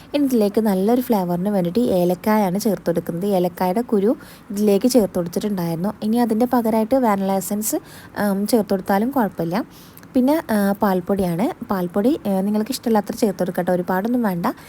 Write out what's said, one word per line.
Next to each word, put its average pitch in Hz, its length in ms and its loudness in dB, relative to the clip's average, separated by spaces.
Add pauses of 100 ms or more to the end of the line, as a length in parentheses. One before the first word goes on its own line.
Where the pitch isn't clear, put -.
(140)
ഇനി 285 120 2
ഇതിലേക്ക് 220 360 2
നല്ലൊരു 214 400 2
ഫ്ലേവറിന് 185 480 0
വേണ്ടിയിട്ട് 196 440 0
ഏലക്കായാണ് 185 680 2
ചേർത്ത് 202 260 -2
കൊടുക്കുന്നത്. 170 400 -4
ഏലക്കായുടെ 185 560 0
കുരു 226 340 0 (340)
ഇതിലേക്ക് 202 380 2
ചേർത്ത് 220 280 2
കൊടുത്തിട്ടുണ്ടായിരുന്നു. 175 800 -2 (100)
ഇനി 220 140 0
അതിൻ്റെ 233 360 2
പകരമായിട്ട് 226 420 0
വാനില 202 360 2
എസൻസ്, 208 440 -4 (420)
ആം, 202 300 -2
ചേർത്ത് 208 220 2
കൊടുത്താലും 202 420 0
കുഴപ്പമില്ല. 196 540 -2 (480)
പിന്നെ, 277 380 2
ആ, 202 200 2
പാൽപ്പൊടിയാണ്. 190 960 0
പാൽപ്പൊടി, 202 640 0
ആ, 190 120 0
നിങ്ങൾക്ക് 208 320 -2
ഇഷ്ടമുള്ള 226 280 0
അത്ര 208 160 -4
ചേർത്ത് 202 240 0
കൊടുക്കട്ടെ, 180 320 -2
ഒരുപാടൊന്നും 190 500 0
വേണ്ട. 185 240 -2 (240)